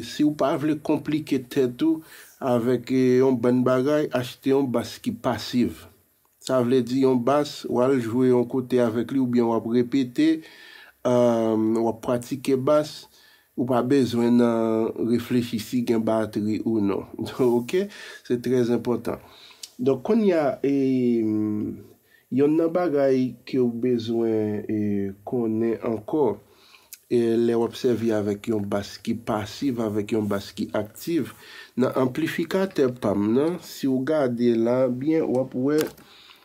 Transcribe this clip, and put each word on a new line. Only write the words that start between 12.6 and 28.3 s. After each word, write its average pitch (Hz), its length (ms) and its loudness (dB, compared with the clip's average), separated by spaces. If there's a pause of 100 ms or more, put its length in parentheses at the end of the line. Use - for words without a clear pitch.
ou 131 100 -2
pa 131 140 2
bezwen 120 560 4
nan 113 720 0
reflechi 120 500 -2
si 123 240 -4
gen 117 220 2
bateri 107 560 -2
ou 113 180 0
non. 98 240 0 (240)
<laughs> 120 300 2
Ok? 120 180 -4 (480)
Se 123 160 -2
trè 123 240 0 (140)
enpòtan. 113 420 -4 (560)
Donk, 135 260 0
kounye 220 320 2
a, 156 120 2 (200)
e, 131 540 2 (1120)
yon 143 260 2
nan 165 140 2
bagay 139 640 2 (120)
ke 131 140 0
ou 120 100 2
bezwen, 113 960 0
e, 107 120 -2 (500)
konnen 113 480 0 (100)
ankò, 113 460 0 (720)
e, 123 140 2 (180)
lè 117 160 2
w 117 100 2
ap 107 140 -6
sèvi 117 340 0
avèk 104 380 -2